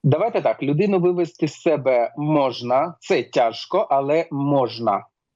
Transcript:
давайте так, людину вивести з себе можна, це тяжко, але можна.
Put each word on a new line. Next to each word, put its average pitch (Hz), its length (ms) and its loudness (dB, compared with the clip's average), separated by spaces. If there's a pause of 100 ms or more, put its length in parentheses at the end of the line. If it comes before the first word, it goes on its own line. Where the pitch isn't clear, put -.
давайте 185 380 0
так, 123 220 0
людину 180 360 0
вивести 175 480 0
з - 140 -10
себе 131 560 0
можна, 139 800 0
це 143 240 -2
тяжко, 127 640 0
але 143 420 0
можна. 117 760 -2 (300)